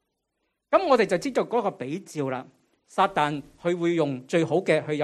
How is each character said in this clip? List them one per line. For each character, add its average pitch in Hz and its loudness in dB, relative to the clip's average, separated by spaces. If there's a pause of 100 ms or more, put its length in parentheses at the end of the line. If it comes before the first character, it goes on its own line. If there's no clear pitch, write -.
(720)
噉 349 4
我 262 6
哋 220 4
就 180 0
知 269 -6
道 185 0
嗰 220 -2
個 202 -2
比 147 -8
照 143 -6
啦。 127 -8 (400)
撒 196 2
旦 151 -2 (180)
佢 175 0
會 170 0
用 139 -2
最 165 0
好 147 0
嘅 160 0
去 151 -4
誘 151 -4